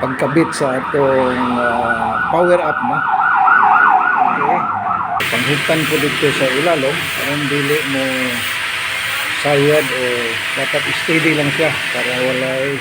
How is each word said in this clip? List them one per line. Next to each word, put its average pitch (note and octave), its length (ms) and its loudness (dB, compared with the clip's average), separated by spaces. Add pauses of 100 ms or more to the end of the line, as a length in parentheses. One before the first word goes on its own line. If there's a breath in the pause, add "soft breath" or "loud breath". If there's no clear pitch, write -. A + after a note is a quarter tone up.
pagkabit C#3 480 0
sa C3 240 -2
atong, C3 640 2 (160)
ah, A#2 800 0
power F3 240 4
up, D3+ 240 0
no? - 140 -2 (1300)
Okay. - 320 0 (640)
Panghigtan C#3 640 0
ko D#3 160 0
dito D3 320 0
sa C#3 160 0
ilalom, C#3+ 400 2
parang D3 560 -4
dili D3 300 0 (180)
mo C4+ 80 0 (1400)
sayad C#3+ 480 2
o B2+ 160 -2 (560)
dapat C#3 240 -2 (160)
steady D#3+ 400 0
lang C#3+ 160 0
siya D#3 160 2 (240)
para B2 160 -2 (160)
walay C3 540 -2